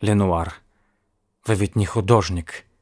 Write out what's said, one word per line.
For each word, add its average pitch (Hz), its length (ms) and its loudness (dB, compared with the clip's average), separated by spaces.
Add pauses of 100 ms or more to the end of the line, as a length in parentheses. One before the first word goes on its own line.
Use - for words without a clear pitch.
Ленуар. 98 540 0 (920)
Вы 113 80 2
ведь 101 200 -2
не 104 120 0
художник", 98 800 0 (160)